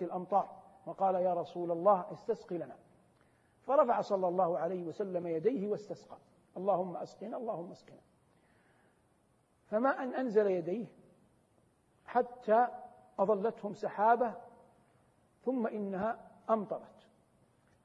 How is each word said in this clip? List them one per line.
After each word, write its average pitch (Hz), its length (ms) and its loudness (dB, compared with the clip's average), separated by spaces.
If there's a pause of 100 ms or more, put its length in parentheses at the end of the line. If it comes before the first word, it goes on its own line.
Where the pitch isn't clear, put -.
الأمطار، 180 460 0 (380)
وقال: 185 280 0
"يا 180 200 2
رسول 175 360 -4
الله، 175 420 4
استسق - 400 -6
لنا". 151 240 -8 (920)
فرفع 240 340 6
صلى 185 280 0
الله 175 300 2
عليه 175 260 -2
وسلم 175 420 -4
يديه 190 420 0
واستسقى: 208 480 -8 (400)
"اللهم 185 400 0
أسقنا، 226 400 -10
اللهم 208 340 -8
أسقنا". - 300 -20 (1700)
فما 269 360 0
أن 254 120 -4
أنزل 214 320 4
يديه 180 400 -2 (1200)
حتى 240 600 2 (500)
أظلتهم 208 560 0
سحابة، 220 580 2 (1120)
ثم 247 220 0
إنها 202 520 -4 (320)
أمطرت. - 580 -4 (760)